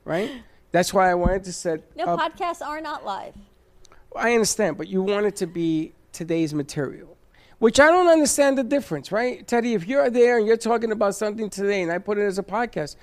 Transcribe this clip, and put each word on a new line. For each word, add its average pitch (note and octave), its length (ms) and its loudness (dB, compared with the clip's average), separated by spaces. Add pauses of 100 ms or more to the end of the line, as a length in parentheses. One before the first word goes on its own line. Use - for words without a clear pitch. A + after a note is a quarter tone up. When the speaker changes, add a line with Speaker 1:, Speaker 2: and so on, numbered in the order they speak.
Speaker 1:
right? F#3+ 260 -4 (420)
That's F3 200 2
why F#3 180 4
I F3 40 2
wanted F3+ 300 0
to F3+ 80 -12
set D#3+ 300 -6 (140)
Speaker 2:
No, D#4+ 100 -6
Speaker 1:
up E4+ 140 0 (160)
Speaker 2:
podcasts E4+ 300 -6
are D4+ 140 -10
not D4+ 240 -10
live. - 300 -10 (840)
Speaker 1:
I A#3 180 0
understand, G3+ 420 0
but D#3+ 120 -10
you F#3+ 140 -2
want G3+ 240 0
it G3+ 100 -2
to F#3 100 -4
be D#3+ 460 -4 (200)
today's E3 400 -2
material, D3 640 -6 (440)
which A3+ 180 4
I D4 80 10
don't F4 220 6
understand C#4+ 500 4
the C4 60 -2
difference, A3+ 480 -4
right? A#3 340 -4
Teddy, A#3+ 280 0
if E3+ 120 -4
you're C4+ 240 2
there A#3+ 280 4
and G#3+ 100 2
you're A3+ 80 4
talking A3+ 340 -2
about G3+ 240 0
something G#3+ 340 -4
today G3 340 -2
and E3 100 -2
I F3 60 -2
put G#3 200 -4
it G#3 60 0
as G3 140 -2
a F#3+ 40 -4
podcast, F#3 600 -6